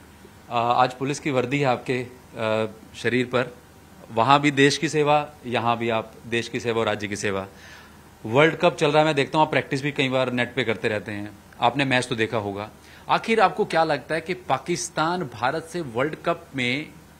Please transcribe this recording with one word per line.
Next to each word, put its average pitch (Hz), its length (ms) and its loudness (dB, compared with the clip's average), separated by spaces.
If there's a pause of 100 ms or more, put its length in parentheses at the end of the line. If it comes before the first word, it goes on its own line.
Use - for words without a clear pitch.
(500)
आ, 120 100 0
आज 123 340 4
पुलिस 143 260 -4
की 156 100 -4
वर्दी 127 280 2
है 143 60 2
आपके, 127 380 0
आ, 110 640 -4 (360)
शरीर 120 240 2
पर, 123 280 -2 (600)
वहाँ 127 260 6
भी 147 100 4
देश 139 280 4
की 160 100 -4
सेवा, 147 400 2 (180)
यहाँ 117 320 0
भी 117 120 -2
आप 110 220 -2 (180)
देश 117 180 -2
की 123 120 -4
सेवा 117 200 0
और 113 60 0
राज्य 104 220 -2
की 101 80 -6
सेवा। 98 300 -4 (800)
World 151 300 4
Cup 175 200 2
चल 151 140 2
रहा 151 80 4
है, 156 60 6
मैं 156 100 2
देखता 139 240 0
हूँ 156 80 6
आप 151 60 -6
practice 135 300 -2
भी 143 100 -4
कई 139 160 0
बार 127 240 0
net 120 240 -2
पे 131 80 0
करते 110 240 -2
रहते 107 240 -4
हैं, 104 180 -10 (300)
आपने 123 240 2
match 127 220 2
तो - 80 -4
देखा 113 240 0
होगा। 104 320 -6 (380)
आखिर 196 320 2
आपको 190 240 2
क्या 165 200 0
लगता 151 300 -2
है 165 60 -2
कि 175 140 -8
पाकिस्तान 160 880 -4
भारत 131 500 -4
से 175 80 -6
World 139 440 -4
Cup 170 220 -2 (100)
में 127 300 -2 (340)